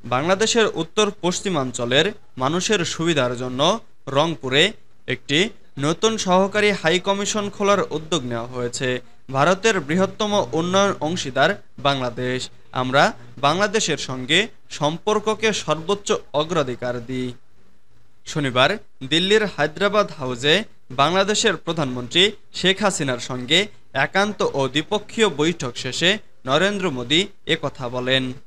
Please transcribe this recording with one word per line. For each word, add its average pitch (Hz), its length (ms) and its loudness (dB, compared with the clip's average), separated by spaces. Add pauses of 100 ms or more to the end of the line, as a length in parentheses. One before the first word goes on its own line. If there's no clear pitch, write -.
বাংলাদেশের 190 680 2
উত্তর 202 360 0 (100)
পশ্চিমাঞ্চলের 147 920 0 (260)
মানুষের 170 460 0
সুবিধার 143 520 0
জন্য 131 440 0 (280)
রংপুরে 143 640 2 (340)
একটি 147 420 0 (300)
নতুন 175 380 2
সহকারী 196 540 2
হাই 180 300 2
কমিশন 202 500 -2
খোলার 202 280 2 (120)
উদ্যোগ 156 340 -2
নেওয়া 120 220 -4
হয়েছে। 123 540 -2 (320)
ভারতের 185 480 4
বৃহত্তম 190 720 0
উন্নয়ন 180 480 2
অংশীদার 143 600 0 (160)
বাংলাদেশ। 127 720 -2 (240)
আমরা 131 400 4 (260)
বাংলাদেশের 180 600 2
সঙ্গে 135 500 0 (220)
সম্পর্ককে 208 840 0
সর্বোচ্চ 165 600 -2 (220)
অগ্রাধিকার 127 720 -2
দিই। 127 260 -4 (920)
শনিবার 143 540 2 (300)
দিল্লির 190 360 4
হায়দ্রাবাদ 190 720 2
হাউসে 139 460 2 (260)
বাংলাদেশের 190 680 2
প্রধানমন্ত্রী 156 760 0 (220)
শেখ 190 280 2
হাসিনার 151 360 0
সঙ্গে 127 480 0 (260)
একান্ত 190 600 0
ও 135 160 0
দ্বিপক্ষীয় 202 600 0
বৈঠক 147 480 -2
শেষে 170 420 0 (280)
নরেন্দ্র 180 440 4
মোদি 139 380 2 (180)
একথা 147 420 -2
বলেন। 127 440 0 (140)